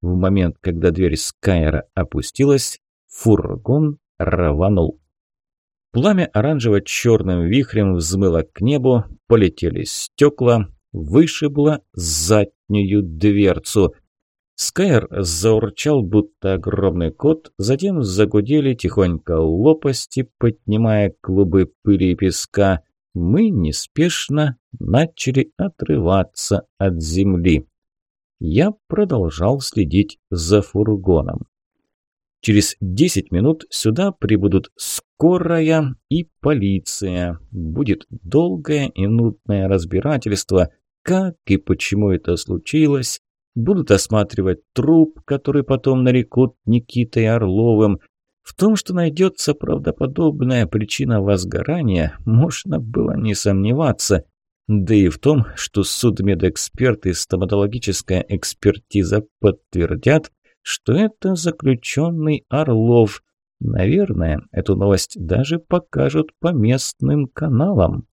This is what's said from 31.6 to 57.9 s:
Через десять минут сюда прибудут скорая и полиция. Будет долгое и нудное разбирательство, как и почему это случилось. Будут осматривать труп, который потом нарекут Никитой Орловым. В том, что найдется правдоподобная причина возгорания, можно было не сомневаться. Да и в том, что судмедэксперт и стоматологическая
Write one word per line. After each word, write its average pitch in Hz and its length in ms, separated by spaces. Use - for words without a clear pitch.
Через 104 400
десять 98 500
минут 151 380
сюда 170 420
прибудут 101 640
скорая 160 1200
и 165 180
полиция. 95 1000
Будет 90 580
долгое 151 800
и 95 180
нудное 107 600
разбирательство, 95 1000
как 185 320
и 98 100
почему 101 540
это 90 260
случилось. 139 840
Будут 156 360
осматривать 98 680
труп, 156 500
который 139 400
потом 131 400
нарекут 127 520
Никитой 117 640
Орловым. 107 720
В - 140
том, 214 200
что - 180
найдется 170 600
правдоподобная 139 1120
причина 110 540
возгорания, 98 1040
можно 127 520
было 113 380
не 110 200
сомневаться. 104 880
Да 104 260
и 101 140
в 80 100
том, 139 280
что - 280
судмедэксперт 101 1200
и 92 80
стоматологическая 98 1120